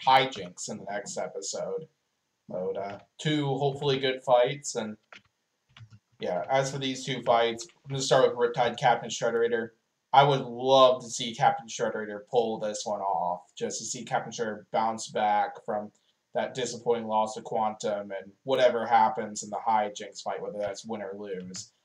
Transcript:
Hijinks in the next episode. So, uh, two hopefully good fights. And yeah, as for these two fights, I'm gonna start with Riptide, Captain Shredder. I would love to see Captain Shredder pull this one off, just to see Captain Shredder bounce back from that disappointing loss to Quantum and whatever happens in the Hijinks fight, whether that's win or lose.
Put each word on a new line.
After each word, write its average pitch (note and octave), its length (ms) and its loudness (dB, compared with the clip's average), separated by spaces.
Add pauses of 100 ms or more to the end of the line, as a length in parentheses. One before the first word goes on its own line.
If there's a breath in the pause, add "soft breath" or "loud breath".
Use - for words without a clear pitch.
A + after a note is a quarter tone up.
Hijinks C3 640 2
in G#2 80 -8
the F#2 60 -14
next G2+ 320 -8
episode. F#2+ 720 -6 (600)
So, F#2 280 -4
uh, G2 240 -8 (180)
two D3+ 280 0 (100)
hopefully C#3 420 0
good C3 240 -2
fights. C3 540 2
And G#2+ 200 -6 (1200)
yeah, F#2 280 -2
as C#3 220 0
for C#3+ 80 -8
these C3 260 -6
two B2 180 -6
fights, A#2 440 2 (180)
I'm C#3 60 -16
gonna C3+ 120 -4
start B2+ 260 6
with A#2+ 100 -2
Riptide, A#2 400 2
Captain - 320 2
Shredder. A#2 600 0 (420)
I C3+ 100 10
would C3+ 200 4
love B2+ 600 6
to A2+ 80 -14
see A#2 240 -6
Captain A#2+ 320 0
Shredder G#2+ 600 -6
pull A2+ 320 0
this G#2+ 240 -4
one G#2 160 -4
off, F2+ 560 -4
just G#2+ 220 -6
to A2 60 -10
see A#2 200 -10
Captain A#2 260 -4
Shredder A2 400 -6
bounce A2+ 380 -2
back G#2 560 0
from G#2 260 -4 (440)
that A2+ 200 -2
disappointing A#2 540 -2
loss G#2+ 260 0
to A2 80 -10
Quantum G#2+ 720 -2
and G2 200 -10 (120)
whatever B2 420 4
happens A2 560 2
in G#2 80 -12
the G2+ 160 -6
Hijinks G#2 560 -2
fight, G2 180 -6
whether G2 180 -8
that's G2+ 260 -6
win A2 180 -8
or G2 160 -8
lose. F#2 540 -10 (120)